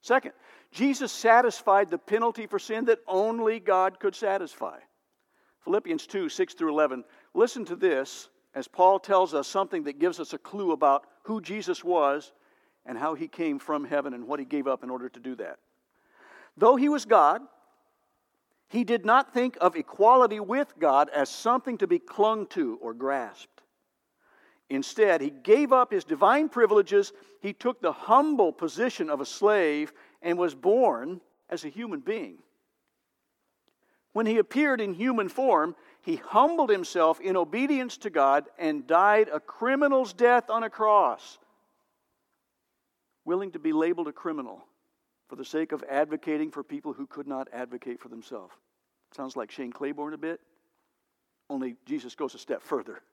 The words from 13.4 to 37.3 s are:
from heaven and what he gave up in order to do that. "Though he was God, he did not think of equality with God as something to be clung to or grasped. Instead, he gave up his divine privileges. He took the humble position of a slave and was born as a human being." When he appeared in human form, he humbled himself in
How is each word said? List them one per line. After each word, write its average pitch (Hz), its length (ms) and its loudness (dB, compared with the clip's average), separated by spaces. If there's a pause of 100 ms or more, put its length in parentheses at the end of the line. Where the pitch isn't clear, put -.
from 147 260 -6
heaven 139 300 -6
and 120 140 -14
what 143 100 -6
he 139 60 -10
gave 139 240 -6
up 131 160 -4
in 127 60 -12
order 127 180 -10
to 123 100 -20
do 127 180 -12
that. 85 220 -12 (1000)
"Though 233 200 6
he 269 120 2
was 294 160 0
God, 208 420 4 (1200)
he 233 160 -2
did 202 200 -2
not 247 280 4
think 254 280 -2
of 175 140 4
equality 214 640 4
with 226 400 -4
God 147 300 4
as 143 200 -2
something 247 500 -2
to 190 100 -2
be 175 100 2
clung 214 500 0
to 123 320 -4
or 117 140 -8
grasped. 127 680 -8 (1080)
Instead, 165 520 2
he 139 100 -4
gave 262 420 4
up 254 200 4
his 190 120 -2
divine 220 440 2
privileges. 202 640 4 (280)
He 202 120 -8
took 240 280 -4
the 160 120 -2
humble 240 600 4
position 170 580 -4
of 143 100 -2
a 139 60 -8
slave 165 680 2 (300)
and 175 160 -2
was 175 160 0
born 175 680 0 (280)
as 170 160 -10
a 151 40 -10
human 190 320 -10
being." 151 420 -8 (1700)
When 226 80 -2
he 226 140 0
appeared 262 420 0
in 202 140 -6
human 220 340 -2
form, 175 480 0 (240)
he 165 160 -6
humbled 285 540 2
himself 165 500 2
in 185 160 -2